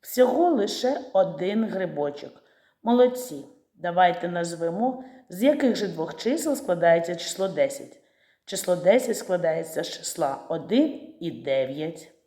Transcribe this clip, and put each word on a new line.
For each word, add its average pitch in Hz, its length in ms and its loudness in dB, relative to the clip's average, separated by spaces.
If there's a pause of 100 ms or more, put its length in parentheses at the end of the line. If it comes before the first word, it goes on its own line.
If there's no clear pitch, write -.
Всього 254 460 4
лише 247 500 0 (120)
один 190 520 0
грибочок. 151 760 -6 (400)
Молодці! 240 600 2 (300)
Давайте 175 540 2
назвемо, 170 760 -4 (240)
з 180 140 -6
яких 269 340 4
же 208 120 -4
двох 160 280 -6
чисел 285 400 -2
складається 170 600 2
число 190 320 -6
десять. 147 520 -4 (440)
Число 185 320 -2
десять 214 400 2
складається 165 680 -2
з - 60 -8
числа - 580 -6
один 190 720 0
і 170 100 -6
дев'ять 135 840 -4 (140)